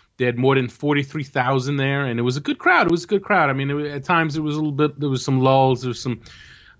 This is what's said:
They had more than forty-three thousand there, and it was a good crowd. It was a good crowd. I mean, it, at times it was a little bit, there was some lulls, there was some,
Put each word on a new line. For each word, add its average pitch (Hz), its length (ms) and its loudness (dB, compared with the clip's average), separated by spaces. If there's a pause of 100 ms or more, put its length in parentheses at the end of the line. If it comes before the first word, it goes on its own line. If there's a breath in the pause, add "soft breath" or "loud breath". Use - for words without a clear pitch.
(180 soft breath)
They 127 80 0
had 120 100 0
more 131 180 2
than 127 140 0
forty-three 147 560 -4
thousand 135 540 -2
there, 139 260 -2
and 117 160 -2
it - 40 0
was 123 120 0
a 147 40 -6
good 277 180 -6
crowd. 330 300 2
It 165 40 2
was 170 120 0
a - 20 -14
good 196 160 0
crowd. 170 260 2
I 135 60 0
mean, 139 160 -2
it, 147 160 -4
at 143 180 -8
times 160 320 0
it 156 60 -2
was 151 120 -2
a 156 40 -4
little 156 120 -2
bit, 143 300 0
there 147 80 -2
was 131 160 -2
some 131 160 2
lulls, 131 400 4
there 127 80 -6
was 117 140 -8
some, 123 180 -6 (600 loud breath)